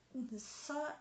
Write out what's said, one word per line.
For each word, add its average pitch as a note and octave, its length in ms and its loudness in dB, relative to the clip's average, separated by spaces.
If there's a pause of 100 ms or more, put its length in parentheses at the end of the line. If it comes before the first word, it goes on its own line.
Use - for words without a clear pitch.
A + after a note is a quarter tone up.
(380)
Só D4 640 0